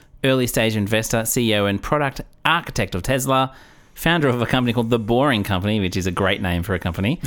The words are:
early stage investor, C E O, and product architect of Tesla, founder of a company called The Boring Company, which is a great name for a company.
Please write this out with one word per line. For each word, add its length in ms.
early 240
stage 280
investor, 500
C 260
E 40
O, 100
and 160
product 400
architect 500
of 80
Tesla, 500
founder 320
of 140
a 40
company 280
called 160
The 100
Boring 440
Company, 360
which 180
is 100
a 40
great 300
name 220
for 100
a 60
company. 480